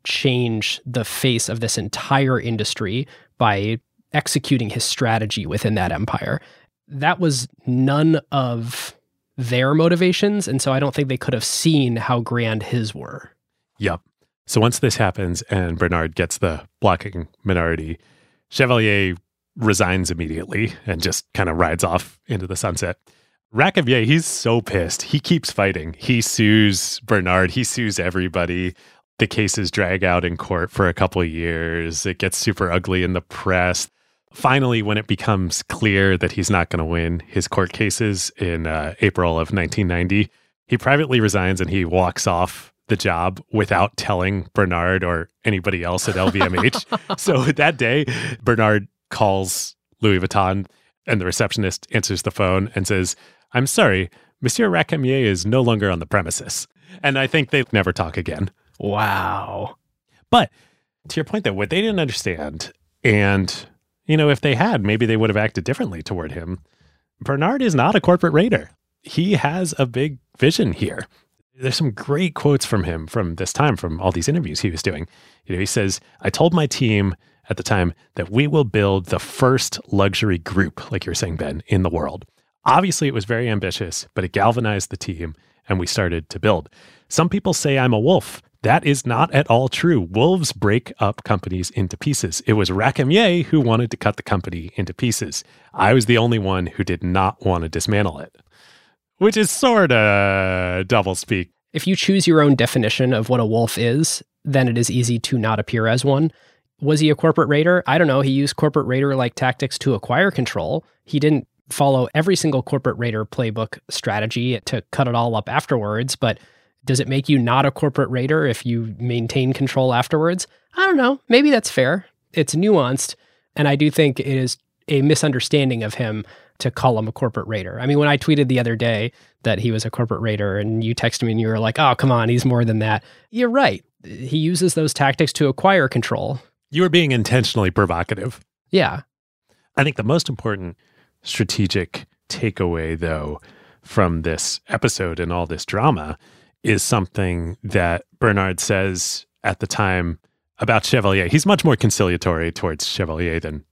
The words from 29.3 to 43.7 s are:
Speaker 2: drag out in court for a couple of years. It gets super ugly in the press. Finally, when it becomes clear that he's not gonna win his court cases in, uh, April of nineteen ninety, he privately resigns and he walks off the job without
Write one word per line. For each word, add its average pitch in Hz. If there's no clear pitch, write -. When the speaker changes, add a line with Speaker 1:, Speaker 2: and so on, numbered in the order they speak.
Speaker 2:
drag 92
out 87
in 85
court 87
for 95
a 85
couple 95
of 85
years. 82
It 92
gets 95
super 95
ugly 92
in 90
the 90
press. 90
Finally, 127
when 104
it 104
becomes 95
clear 98
that 85
he's 95
not 87
gonna 85
win 85
his -
court 92
cases 104
in, 82
uh, 80
April 87
of 80
nineteen 92
ninety, 87
he 123
privately 131
resigns 92
and 87
he 92
walks 87
off 90
the 110
job 92
without 101